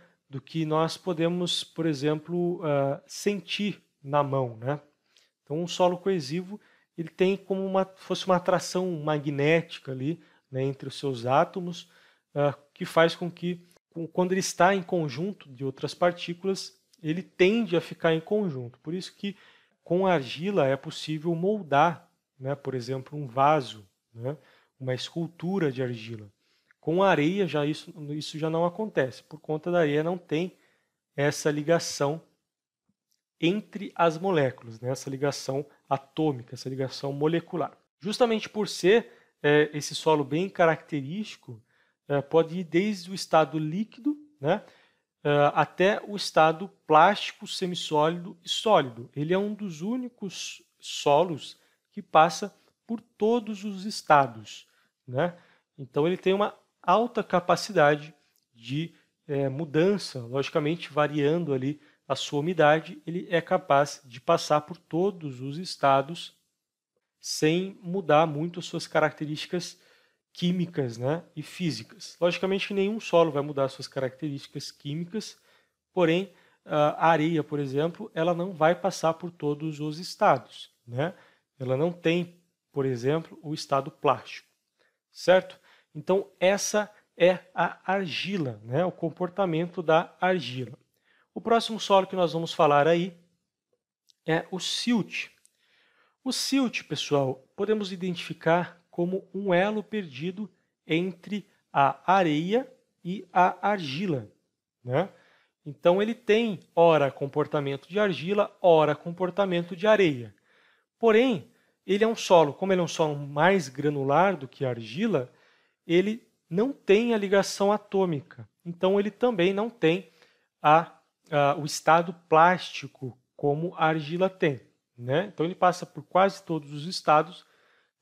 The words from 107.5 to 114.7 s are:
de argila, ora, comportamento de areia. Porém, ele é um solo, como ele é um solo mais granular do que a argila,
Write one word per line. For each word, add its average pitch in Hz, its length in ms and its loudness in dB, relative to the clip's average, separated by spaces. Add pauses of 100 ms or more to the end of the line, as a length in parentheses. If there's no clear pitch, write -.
de 185 100 -2
argila, 196 640 0
ora, 156 340 6
comportamento 175 800 -2
de 175 120 -2
areia. 151 480 2 (640)
Porém, 226 500 4 (380)
ele 202 160 2
é 220 40 4
um 226 80 -2
solo, 160 380 6
como 190 180 -2
ele 180 100 4
é - 20 0
um 160 40 0
solo 151 280 -2
mais 147 520 2
granular 147 680 0
do 135 100 -12
que - 160 -10
a 131 60 0
argila, 123 640 -4 (540)